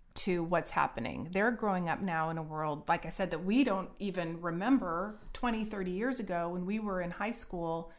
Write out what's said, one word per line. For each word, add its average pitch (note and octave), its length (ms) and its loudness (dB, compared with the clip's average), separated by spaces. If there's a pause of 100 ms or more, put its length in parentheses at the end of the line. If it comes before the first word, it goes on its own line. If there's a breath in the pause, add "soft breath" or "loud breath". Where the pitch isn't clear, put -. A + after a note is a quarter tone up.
(160)
to F3 280 2
what's E3 280 2
happening? - 600 0
They're G3+ 200 4
growing F#3+ 360 0
up D#3 140 0
now D#3+ 300 0
in D#3+ 60 -2
a D#3+ 60 -4
world, D#3 460 -2
like E3+ 160 2
I D#3+ 40 -6
said, F3+ 220 -2
that E3+ 140 -2
we A#3+ 180 6
don't F#3+ 260 0 (100)
even E3+ 420 -2
remember F#3+ 800 2 (120)
twenty, A3 320 0
thirty G3+ 280 -2
years A#3+ 280 0
ago F3 300 -2
when F3+ 160 -2
we G#3+ 140 0
were G3 220 -2
in F3 100 -4
high G3+ 200 -2
school. E3 680 -4